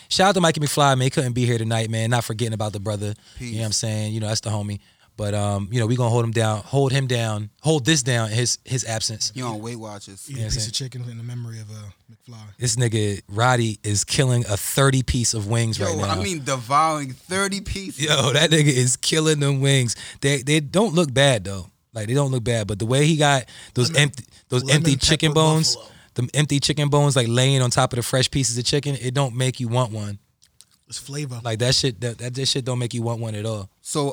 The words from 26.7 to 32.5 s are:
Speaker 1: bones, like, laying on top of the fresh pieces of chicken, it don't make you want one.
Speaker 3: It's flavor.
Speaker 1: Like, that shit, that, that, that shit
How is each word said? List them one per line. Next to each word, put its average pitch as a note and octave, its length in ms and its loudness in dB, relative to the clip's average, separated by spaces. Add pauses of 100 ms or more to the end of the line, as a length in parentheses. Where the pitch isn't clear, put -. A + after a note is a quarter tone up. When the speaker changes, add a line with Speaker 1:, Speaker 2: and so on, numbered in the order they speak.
Speaker 1:
bones, C#3+ 260 4
like, A#2+ 140 4
laying C3 320 4
on B2 80 2
top C3 240 2
of A#2+ 60 -4
the A#2 40 0
fresh - 280 0
pieces A#2 260 -2
of A#2+ 80 -4
chicken, C#3+ 300 0
it B2+ 180 -6
don't B2+ 240 0
make B2+ 240 -2
you A#2+ 80 -4
want A#2 240 0
one. G#2 260 -8 (720)
Speaker 3:
It's - 80 -10
flavor. C#3 460 -8
Speaker 1:
Like, A2 160 -2
that B2 160 4
shit, A2+ 240 0
that, A#2+ 180 -6
that, B2 160 -8
that C3+ 120 -4
shit C3 180 -2